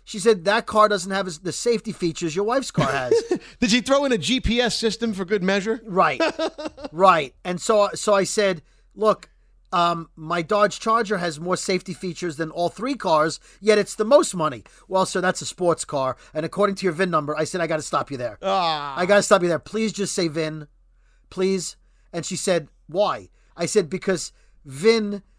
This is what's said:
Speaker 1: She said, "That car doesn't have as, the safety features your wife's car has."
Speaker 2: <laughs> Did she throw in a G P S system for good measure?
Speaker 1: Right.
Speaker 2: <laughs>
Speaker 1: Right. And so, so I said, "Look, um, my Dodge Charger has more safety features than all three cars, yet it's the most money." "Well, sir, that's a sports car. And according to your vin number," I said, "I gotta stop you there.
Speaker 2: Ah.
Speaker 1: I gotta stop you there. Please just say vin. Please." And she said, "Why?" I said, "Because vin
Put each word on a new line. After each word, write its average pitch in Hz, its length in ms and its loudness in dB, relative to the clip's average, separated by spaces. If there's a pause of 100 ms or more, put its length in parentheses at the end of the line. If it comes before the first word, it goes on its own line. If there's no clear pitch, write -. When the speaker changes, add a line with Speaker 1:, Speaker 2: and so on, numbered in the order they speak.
Speaker 1:
She - 160 -10
said, 185 260 2
"That 214 220 0
car 214 200 6
doesn't 196 240 0
have 196 160 -2
as, 156 120 -10
the 180 120 -6
safety 226 400 -2
features 165 440 -4
your 202 100 0
wife's 247 260 0
car 135 200 0
has." 135 220 0 (260)
Speaker 2:
<laughs> - 200 -20
Did 226 120 2
she 240 100 4
throw 277 240 2
in 269 60 2
a 233 80 2
G 190 200 -2
P 240 220 0
S 240 160 0
system 226 360 -2
for 190 120 -6
good 196 180 -2
measure? 202 420 0
Speaker 1:
Right. 180 420 2
Speaker 2:
<laughs> 302 640 -6
Speaker 1:
Right. 165 420 4 (100)
And 180 180 -6
so, 208 340 4
so - 200 2
I 196 80 4
said, 190 380 0 (340)
"Look, 202 340 0 (420)
um, 170 440 0
my 160 260 -4
Dodge 208 380 2
Charger 220 400 0
has 165 200 -4
more 180 160 -2
safety 185 380 -4
features 170 440 -8
than 160 120 -4
all 170 200 -2
three 254 260 -6
cars, 160 440 0 (220)
yet 208 160 4
it's 202 180 -2
the 214 100 0
most 285 280 6
money." 151 300 -4 (240)
"Well, 185 180 2
sir, 180 160 -4
that's 180 220 -2
a - 20 -10
sports 170 400 -2
car. 131 320 -4 (160)
And 156 100 -4
according 196 340 0
to 190 100 -4
your 170 60 0
vin 180 180 -2
number," 151 260 -2
I 160 60 -2
said, 175 180 -4
"I 165 60 -2
gotta 156 160 -2
stop - 260 -4
you 139 80 -8
there. 117 240 -8
Speaker 2:
Ah. 160 560 -2
Speaker 1:
I 180 80 0
gotta 202 160 6
stop 190 220 6
you 175 40 0
there. 160 120 0
Please 220 340 -4
just 196 220 -4
say 180 120 0
vin. 156 400 -6 (640)
Please." 190 460 -2 (360)
And 170 140 -8
she 190 100 -6
said, 170 340 -2 (180)
"Why?" 151 420 -2 (260)
I 170 120 -4
said, 190 240 0
"Because 185 400 -4 (340)
vin 202 560 2 (180)